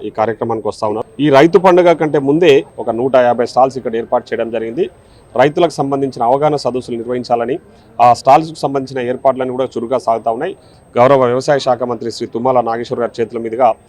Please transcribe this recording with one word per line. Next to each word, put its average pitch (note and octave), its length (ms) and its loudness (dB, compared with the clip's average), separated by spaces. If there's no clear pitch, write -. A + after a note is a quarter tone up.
ఈ G#2+ 60 -8
కార్యక్రమానికి A2 580 -4
వస్తా G#2+ 200 -6
ఉన్నారు. G#2+ 340 -8
ఈ D3 80 2
రైతు D#3+ 280 6
పండుగ F3 340 4
కంటే D3+ 280 0
ముందే D3 460 4
ఒక A#2 100 -6
నూట A#2+ 260 -2
యాభై A#2+ 300 2
స్టాల్స్ B2+ 320 0
ఇక్కడ A#2 180 -6
ఏర్పాటు A#2 380 -4
చేయడం A2+ 180 -4
జరిగింది. A#2 380 -4
రైతులకు D3 360 2
సంబంధించిన C#3 520 -4
అవగాహన C#3 320 2
సదస్సులు B2 420 -6
నిర్వహించాలని, A#2+ 600 -2
ఆ A#2+ 120 6
స్టాల్స్కు D3+ 420 2
సంబంధించిన C3+ 520 -4
ఏర్పాట్లన్నీ B2+ 440 -2
కూడా B2+ 140 -2
చురుగ్గా A#2+ 320 -4
సాగుతా A2+ 340 -2
ఉన్నాయి. D3 240 -6
గౌరవ C3 280 4
వ్యవసాయ C3 340 0
శాఖ B2+ 240 -2
మంత్రి A#2 280 -6
శ్రీ A2+ 160 -8
తుమ్మల B2 340 0
నాగేశ్వర్ A#2 380 -6
గారి A#2 220 -4
చేతుల A#2 180 -6
మీదుగా A2+ 340 0